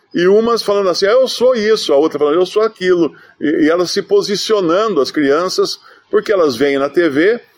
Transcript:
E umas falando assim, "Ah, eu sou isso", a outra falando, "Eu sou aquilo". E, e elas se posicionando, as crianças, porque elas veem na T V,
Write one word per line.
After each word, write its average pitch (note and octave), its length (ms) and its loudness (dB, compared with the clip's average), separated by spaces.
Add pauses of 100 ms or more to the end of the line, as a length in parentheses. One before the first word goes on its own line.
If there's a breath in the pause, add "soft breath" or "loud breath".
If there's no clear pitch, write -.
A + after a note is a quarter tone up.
(140)
E F3 140 0
umas A3 340 2
falando G3+ 280 0
assim, E3 160 -2
"Ah, G3+ 60 2
eu B3+ 180 2
sou B3+ 260 0
isso", G#3+ 380 0
a - 20 4
outra D3+ 240 2
falando, D3 160 0
"Eu F3+ 100 2
sou G#3 160 -2
aquilo". F#3 520 0 (260 loud breath)
E, D#3 260 0
e D3+ 40 4
elas E3+ 220 0
se G3 100 -4
posicionando, G3 960 0
as C3 120 0
crianças, D#3 680 -2 (320 soft breath)
porque G#3 200 0
elas D#3 260 0
veem C#3 200 0
na C#3 120 -2
T E3+ 180 0
V, E3+ 320 0 (180)